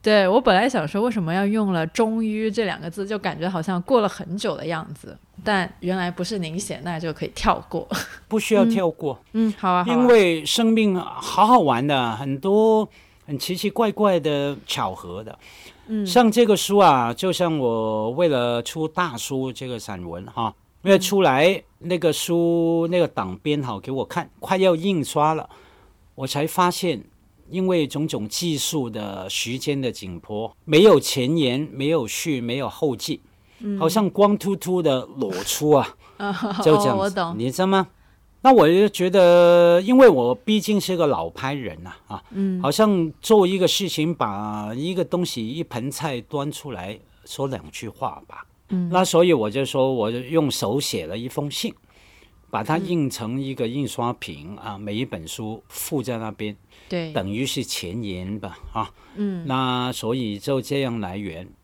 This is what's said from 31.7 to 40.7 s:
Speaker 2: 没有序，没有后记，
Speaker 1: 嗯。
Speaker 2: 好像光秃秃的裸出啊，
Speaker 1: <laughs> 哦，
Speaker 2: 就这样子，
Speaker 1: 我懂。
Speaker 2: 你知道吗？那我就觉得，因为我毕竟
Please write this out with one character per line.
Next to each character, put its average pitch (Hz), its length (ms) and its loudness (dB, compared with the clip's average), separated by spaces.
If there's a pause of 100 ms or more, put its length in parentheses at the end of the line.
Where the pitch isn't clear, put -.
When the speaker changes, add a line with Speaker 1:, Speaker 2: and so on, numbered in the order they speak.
Speaker 2:
没 135 180 -4
有 151 180 0
序， 143 340 -4
没 120 160 -4
有 131 100 -4
后 135 280 -4
记， - 260 -8 (380)
Speaker 1:
嗯。 208 180 -6
Speaker 2:
好 160 100 0
像 190 220 2
光 202 280 4
秃 196 180 -2
秃 180 260 -2
的 131 240 0 (120)
裸 110 140 -4 (120)
出 151 280 0
啊， 131 240 4 (100)
Speaker 1:
<laughs> - 120 -20
哦， 202 160 -6 (300)
Speaker 2:
就 156 140 6
这 202 80 2
样 - 100 2
子， 190 60 -2
Speaker 1:
我 196 80 -2
懂。 180 280 -4
Speaker 2:
你 123 140 -4
知 - 80 -8
道 185 80 2
吗？ 190 200 2 (540)
那 269 100 8
我 190 160 8
就 196 220 6
觉 180 200 -2
得， 175 720 8
因 247 160 2
为 262 120 12
我 123 260 4
毕 214 240 0
竟 208 200 0